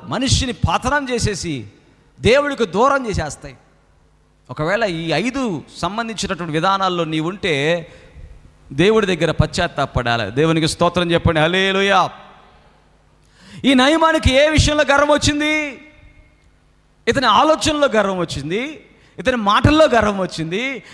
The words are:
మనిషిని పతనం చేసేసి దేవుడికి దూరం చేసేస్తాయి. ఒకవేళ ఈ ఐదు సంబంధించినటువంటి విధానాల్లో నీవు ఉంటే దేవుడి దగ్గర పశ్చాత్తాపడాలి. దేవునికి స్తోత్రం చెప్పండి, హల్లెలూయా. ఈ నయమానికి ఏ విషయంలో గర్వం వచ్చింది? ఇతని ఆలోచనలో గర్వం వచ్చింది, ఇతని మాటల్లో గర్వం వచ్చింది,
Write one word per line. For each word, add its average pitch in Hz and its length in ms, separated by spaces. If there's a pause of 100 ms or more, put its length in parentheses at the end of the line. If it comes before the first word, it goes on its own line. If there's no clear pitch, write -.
మనిషిని 240 500
పతనం 262 560
చేసేసి 175 580 (520)
దేవుడికి 269 460
దూరం 247 420
చేసేస్తాయి. 151 500 (920)
ఒకవేళ 175 340
ఈ 165 280
ఐదు 220 520 (140)
సంబంధించినటువంటి 185 760
విధానాల్లో 180 500
నీవు 156 260
ఉంటే 165 580 (840)
దేవుడి 190 420
దగ్గర 156 160
పశ్చాత్తాపడాలి. 127 1000
దేవునికి 160 360
స్తోత్రం 175 440
చెప్పండి, 165 280
హల్లెలూయా. 190 680 (1600)
ఈ 262 80
నయమానికి 311 600
ఏ 285 160
విషయంలో 302 420
గర్వం 294 200
వచ్చింది? 294 680 (1300)
ఇతని 254 180
ఆలోచనలో 294 640
గర్వం 196 300
వచ్చింది, 180 680 (340)
ఇతని 254 160
మాటల్లో 240 500
గర్వం 214 320
వచ్చింది, 190 680 (100)